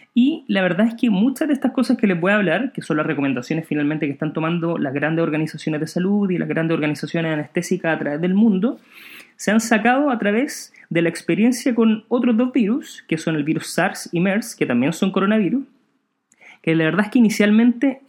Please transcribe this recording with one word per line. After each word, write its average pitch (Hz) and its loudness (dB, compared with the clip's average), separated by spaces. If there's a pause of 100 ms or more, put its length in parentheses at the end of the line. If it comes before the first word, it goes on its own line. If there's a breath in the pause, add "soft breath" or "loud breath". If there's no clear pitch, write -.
(140 loud breath)
Y 277 2
la 196 0
verdad 185 2
es 233 -4
que 240 0
muchas 254 0
de 302 2
estas 262 -2
cosas 247 0
que 220 0
les 202 2
voy 175 2
a 208 4
hablar, 202 0
que - -10
son 156 -4
las 156 0
recomendaciones 143 -2
finalmente 151 -2
que 139 -4
están 156 -6
tomando 165 -2
las 147 -4
grandes 151 -2
organizaciones 156 -4
de 156 -6
salud 196 0
y 170 -2
las 160 -4
grandes 160 -2
organizaciones 156 -2
anestésicas 165 -2
a 151 -4
través 147 -4
del 180 0
mundo, 208 2 (560 loud breath)
se - -4
han 220 4
sacado 240 2
a 240 -2
través 220 -2 (160 loud breath)
de 170 0
la 165 2
experiencia 233 0
con 226 2
otros 240 2
dos 254 0
virus, 247 -2
que 160 -2
son 160 -2
el 151 -2
virus 160 -2
sars - -4
y 170 0
mers, 196 -2
que 147 -2
también 131 0
son 190 -2
coronavirus, 196 0 (960 loud breath)
que 160 0
la 160 2
verdad 175 2
es 202 -10
que 262 4
inicialmente, 233 4